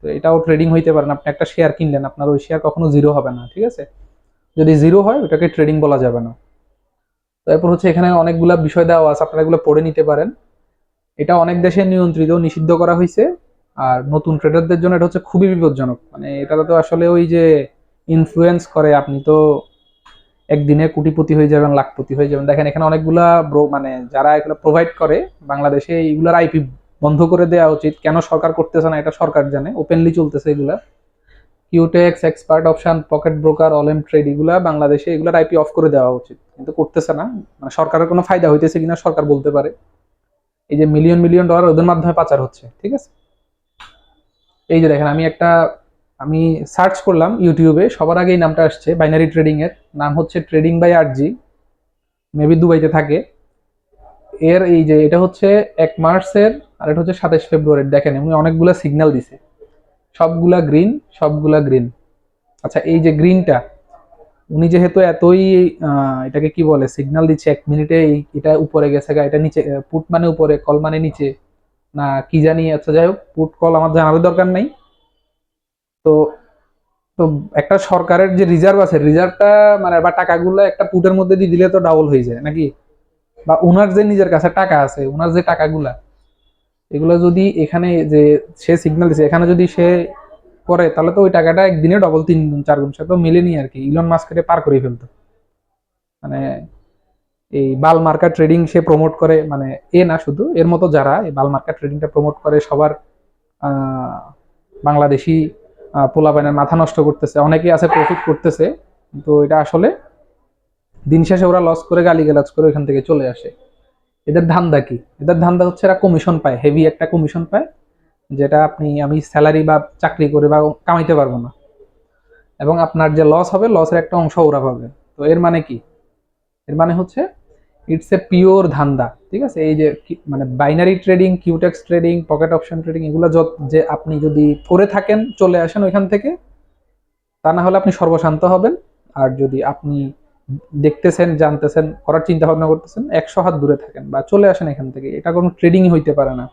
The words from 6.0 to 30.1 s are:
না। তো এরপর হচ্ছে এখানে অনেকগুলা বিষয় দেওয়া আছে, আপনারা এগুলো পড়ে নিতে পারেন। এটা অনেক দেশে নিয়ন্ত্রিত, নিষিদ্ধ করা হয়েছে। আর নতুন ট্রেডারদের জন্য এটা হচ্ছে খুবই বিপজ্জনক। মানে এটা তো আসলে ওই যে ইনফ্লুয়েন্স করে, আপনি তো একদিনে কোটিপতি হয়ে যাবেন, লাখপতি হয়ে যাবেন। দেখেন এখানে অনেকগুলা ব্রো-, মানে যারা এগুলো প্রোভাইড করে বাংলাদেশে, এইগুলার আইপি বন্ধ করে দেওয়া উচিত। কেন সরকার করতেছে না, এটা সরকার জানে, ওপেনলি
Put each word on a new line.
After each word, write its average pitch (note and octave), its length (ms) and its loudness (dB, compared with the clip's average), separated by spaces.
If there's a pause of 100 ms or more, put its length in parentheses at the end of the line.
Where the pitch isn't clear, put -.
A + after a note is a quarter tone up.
না। A#2 140 -10 (1080)
তো - 80 0
এরপর E3 180 2
হচ্ছে F3 200 0
এখানে F3 220 2
অনেকগুলা E3+ 440 2
বিষয় E3 280 0
দেওয়া E3 260 4
আছে, C#3+ 140 -2
আপনারা D#3 180 -4
এগুলো E3 220 0
পড়ে D#3 180 2
নিতে D#3+ 200 -2
পারেন। D3+ 280 0 (880)
এটা E3 200 0
অনেক F3 260 0
দেশে F3+ 220 0
নিয়ন্ত্রিত, F3 460 0
নিষিদ্ধ E3 420 0
করা E3+ 220 0
হয়েছে। G#3 420 0 (400)
আর C3 320 -2
নতুন D3+ 300 -2
ট্রেডারদের E3 420 0
জন্য F3+ 140 0
এটা E3+ 100 2
হচ্ছে F3 140 -4
খুবই F#3 360 0
বিপজ্জনক। C3+ 440 -2 (140)
মানে C#3+ 280 -12
এটা D#3 240 -2
তো E3+ 100 0
আসলে E3 340 0
ওই F3 180 2
যে D#3+ 400 2 (420)
ইনফ্লুয়েন্স E3 580 0
করে, D3+ 280 0
আপনি C#3 320 -2
তো D3+ 360 2 (840)
একদিনে D3 400 0
কোটিপতি D#3 460 -2
হয়ে D3+ 140 2
যাবেন, D3 240 2
লাখপতি C#3 420 -4
হয়ে C#3+ 140 0
যাবেন। C#3 180 -4
দেখেন C#3+ 200 0
এখানে D#3+ 180 -4
অনেকগুলা E3 580 2
ব্রো-, D3 260 0
মানে C3 440 -8
যারা C#3+ 240 2
এগুলো D3+ 180 -4
প্রোভাইড E3 340 0 (100)
করে F3 300 -2 (120)
বাংলাদেশে, C#3+ 600 -4
এইগুলার D#3+ 340 0
আইপি D#3+ 320 0 (360)
বন্ধ D3+ 200 2
করে F3 240 2
দেওয়া E3 200 2
উচিত। D#3 360 0
কেন D#3+ 180 0
সরকার D#3+ 320 -2
করতেছে D#3+ 380 -2
না, D#3 80 -4
এটা D3 120 -4
সরকার D3 400 -2
জানে, C#3+ 240 -6
ওপেনলি E3 380 0